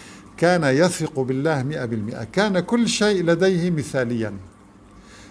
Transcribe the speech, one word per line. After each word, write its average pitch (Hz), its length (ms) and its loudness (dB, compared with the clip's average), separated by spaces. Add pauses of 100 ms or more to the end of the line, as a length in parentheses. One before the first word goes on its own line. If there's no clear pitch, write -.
(360)
كان 170 280 2
يثق 151 560 2
بالله 135 420 0
مئة 143 220 -4
بالمئة، 113 400 -6
كان 185 360 0
كل 226 280 0
شيء 202 360 2
لديه 175 460 2
مثالياً. 120 600 -2 (1000)